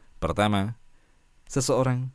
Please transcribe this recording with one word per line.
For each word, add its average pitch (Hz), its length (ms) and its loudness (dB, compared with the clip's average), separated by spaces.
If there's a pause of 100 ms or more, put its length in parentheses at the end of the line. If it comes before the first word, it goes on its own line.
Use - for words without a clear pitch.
(180)
Pertama, 104 640 0 (640)
seseorang 131 680 0